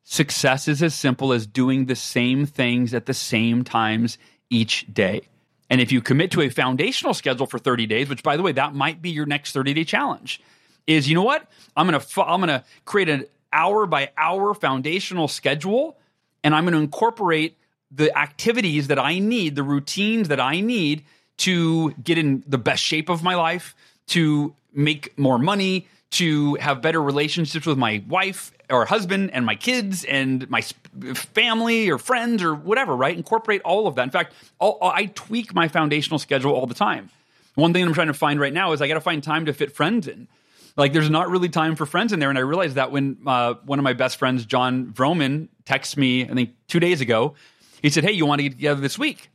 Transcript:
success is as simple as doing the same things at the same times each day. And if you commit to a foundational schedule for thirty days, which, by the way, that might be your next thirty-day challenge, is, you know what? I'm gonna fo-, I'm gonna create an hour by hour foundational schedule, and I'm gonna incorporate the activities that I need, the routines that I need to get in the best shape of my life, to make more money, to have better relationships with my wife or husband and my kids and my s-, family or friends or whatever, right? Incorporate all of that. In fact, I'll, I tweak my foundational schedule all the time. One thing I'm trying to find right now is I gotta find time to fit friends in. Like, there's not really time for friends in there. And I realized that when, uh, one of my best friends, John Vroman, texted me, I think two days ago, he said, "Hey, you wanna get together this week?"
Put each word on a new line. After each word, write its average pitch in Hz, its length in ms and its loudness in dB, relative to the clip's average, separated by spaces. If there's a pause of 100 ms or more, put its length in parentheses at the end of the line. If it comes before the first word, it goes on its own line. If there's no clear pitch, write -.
success 139 600 0
is 147 140 2
as 160 120 2
simple 131 380 0
as 113 140 0
doing 131 400 2
the 127 100 -2
same 131 480 0
things 123 480 0
at 120 140 -4
the 131 80 -2
same 117 500 0
times 113 540 -2 (320)
each 113 420 0
day. 101 300 0 (480)
And 127 100 4
if 120 100 0
you 127 120 2
commit 170 300 2
to 170 100 2
a 135 80 0
foundational 156 640 -2
schedule 127 320 -2
for 123 120 -6
thirty 120 280 0
days, 120 240 -2
which, 131 120 -8
by 151 140 0
the 175 60 -2
way, 180 100 0
that 139 220 -2
might 160 260 -2
be 170 80 -8
your 151 160 -4
next 143 280 -4
thirty-day 143 320 -2
challenge, - 580 -4 (440)
is, 151 220 4
you 160 60 4
know 175 80 4
what? 208 280 0 (240)
I'm 160 120 4
gonna 151 140 2
fo-, - 220 -2
I'm 175 180 0
gonna 160 240 0 (200)
create 190 240 2
an 135 160 0 (260)
hour 196 360 2
by 139 320 0
hour 196 340 0
foundational 156 760 -2
schedule, 196 720 -2 (480)
and 151 100 4
I'm 160 120 2
gonna 170 140 2
incorporate 165 760 0 (340)
the 147 260 2
activities 151 720 0
that 139 100 2
I 147 220 0
need, 202 360 0
the 143 60 0
routines 185 640 0
that 139 100 0
I 139 220 0
need 185 420 0 (360)
to 165 540 2
get 165 260 -2
in 139 280 0
the 139 120 0
best 127 260 0
shape 156 240 -2
of 165 140 -2
my 180 140 0
life, 170 380 -2 (340)
to 151 460 2 (200)
make 147 440 -2
more 131 200 2
money, 185 500 0 (220)
to 147 460 0
have 135 260 -2
better 160 200 2
relationships 147 640 -2
with 147 140 2
my 107 280 0
wife 185 460 -4 (180)
or 120 160 4
husband 196 480 0
and 127 100 -2
my 107 120 0
kids 196 480 -4
and 131 440 -2
my 120 120 0
s-, - 120 -6 (400)
family 226 800 0
or - 80 0
friends 240 440 -2
or 160 120 0
whatever, 175 420 -2
right? 139 180 0
Incorporate 208 460 -2
all 202 260 0
of 139 100 -4
that. 127 80 2
In 135 60 -6
fact, 170 220 -2 (260)
I'll, 202 220 2
I 185 260 0
tweak 214 480 -8
my 165 140 2
foundational 151 500 -2
schedule 139 340 -2
all 127 140 -2
the 120 60 -6
time. 143 380 -4 (460)
One 170 180 4
thing 180 100 2
I'm 170 80 2
trying 160 140 2
to 147 80 0
find 147 260 0
right 139 140 0
now 180 180 0
is 143 80 -2
I 143 80 0
gotta 156 140 -2
find 160 200 -2
time 156 240 -2
to 147 60 0
fit 143 240 -4
friends 190 320 0
in. - 200 -16 (500)
Like, 143 160 4
there's 156 160 4
not 170 180 2
really 180 220 0
time 160 260 0
for 156 80 -4
friends 208 300 0
in 165 60 0
there. 139 100 2
And 135 80 0
I 127 40 2
realized 147 340 0
that 131 140 2
when, 139 360 0
uh, 120 280 2 (120)
one 139 120 0
of 139 40 0
my 131 100 2
best 127 260 -2
friends, 127 280 0
John 127 480 -2
Vroman, 143 540 0 (180)
texted 139 320 -2
me, 127 260 2
I - 80 -8
think 120 220 0 (120)
two 170 140 0
days 170 220 2
ago, 120 320 2 (480)
he 147 80 4
said, 156 120 2
"Hey, 208 100 2
you 170 120 0
wanna 143 200 2
get 135 80 -2
together 143 280 -2
this 139 180 -2
week?" 277 360 -6